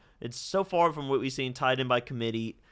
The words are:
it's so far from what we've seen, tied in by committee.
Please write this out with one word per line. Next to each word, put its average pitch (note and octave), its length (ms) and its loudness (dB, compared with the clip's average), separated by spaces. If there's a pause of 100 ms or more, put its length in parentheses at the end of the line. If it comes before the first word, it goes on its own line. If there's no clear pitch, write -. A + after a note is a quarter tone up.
(220)
it's A#2+ 160 -8
so - 260 0
far E3+ 280 4
from D3 180 -6
what C3+ 100 4
we've C3 140 -2
seen, C3 200 -4
tied C3 260 2
in B2+ 80 0
by B2 120 4
committee. A2+ 580 -4 (140)